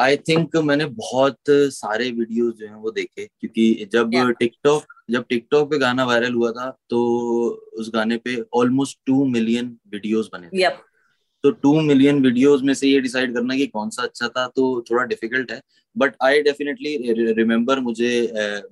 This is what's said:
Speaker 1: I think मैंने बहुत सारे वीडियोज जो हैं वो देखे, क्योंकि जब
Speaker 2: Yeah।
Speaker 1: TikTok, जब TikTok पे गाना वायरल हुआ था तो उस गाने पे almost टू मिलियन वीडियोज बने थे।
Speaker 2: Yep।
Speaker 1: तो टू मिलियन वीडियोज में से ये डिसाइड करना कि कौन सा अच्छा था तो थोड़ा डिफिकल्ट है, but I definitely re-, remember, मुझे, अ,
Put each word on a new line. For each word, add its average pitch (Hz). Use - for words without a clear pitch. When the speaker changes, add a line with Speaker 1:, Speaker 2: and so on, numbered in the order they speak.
Speaker 1:
I 139
think 165
मैंने 151
बहुत 127
सारे 127
वीडियोज 117
जो 107
हैं 107
वो 107
देखे, 98
क्योंकि 110
जब 117
Speaker 2:
Yeah। 123
Speaker 1:
TikTok, 143
जब 120
TikTok 143
पे 147
गाना 131
वायरल 120
हुआ 117
था 127
तो 120
उस 110
गाने 113
पे 123
almost 123
टू 135
मिलियन 120
वीडियोज 107
बने 180
थे। 185
Speaker 2:
Yep। 170
Speaker 1:
तो 143
टू 151
मिलियन 143
वीडियोज 131
में 139
से 139
ये 139
डिसाइड 127
करना 123
कि 135
कौन 107
सा 123
अच्छा 120
था 127
तो 127
थोड़ा 123
डिफिकल्ट 113
है, 127
but 135
I 131
definitely 143
re-, 113
remember, 117
मुझे, 120
अ, 104